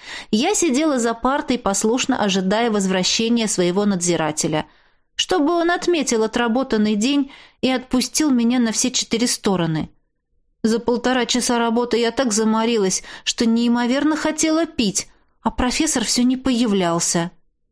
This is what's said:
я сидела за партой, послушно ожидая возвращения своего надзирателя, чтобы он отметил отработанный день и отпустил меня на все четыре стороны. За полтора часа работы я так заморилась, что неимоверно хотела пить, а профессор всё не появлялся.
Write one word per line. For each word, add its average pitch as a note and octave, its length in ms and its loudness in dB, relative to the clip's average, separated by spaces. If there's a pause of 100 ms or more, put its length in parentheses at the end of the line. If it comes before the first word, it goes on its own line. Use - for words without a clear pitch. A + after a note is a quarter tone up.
(300)
я D#4 240 2
сидела D#4 460 0
за A3+ 120 0
партой, B3+ 460 -2
послушно A3+ 640 0
ожидая G3+ 480 0
возвращения G#3 800 0
своего F#3 380 0
надзирателя, D#3+ 800 -2 (500)
чтобы F4 380 0
он E4+ 180 0
отметил D#4+ 500 0
отработанный A3 720 0
день C4+ 380 0 (300)
и B3 60 2
отпустил C4 600 0
меня B3 300 2
на A3+ 100 2
все A3 220 -2
четыре A#3 340 -2
стороны. F3 640 0 (720)
За A3+ 160 2
полтора A#3+ 480 0
часа A#3+ 320 0
работы A#3 400 0
я A#3 140 0
так B3+ 200 0
заморилась, A3 680 0 (220)
что - 200 -2
неимоверно A#3+ 720 2
хотела D#4 500 0
пить, A3+ 420 -2 (340)
а - 80 0
профессор C4 540 0
всё - 180 0
не C4 140 2
появлялся. F#3+ 960 0 (400)